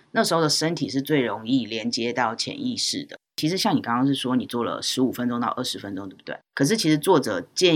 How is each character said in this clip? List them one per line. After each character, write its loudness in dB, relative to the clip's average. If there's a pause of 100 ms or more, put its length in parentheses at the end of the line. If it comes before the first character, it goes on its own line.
(120)
那 2
时 0
候 4
的 4
身 0
体 -4
是 -2
最 2
容 -4
易 2
连 -4
接 -2
到 0
潜 -8
意 -6
识 -4
的。 -16 (180)
其 -2
实 -2
像 2
你 0
刚 0
刚 2
是 2
说 -2
你 0
做 -4
了 -4
十 -2
五 4
分 -4
钟 -2
到 -2 (100)
二 -4
十 -6
分 -10
钟， -8
对 -16
不 -20
对？ -10 (160)
可 0
是 2
其 0
实 6
作 4
者 -2
建 6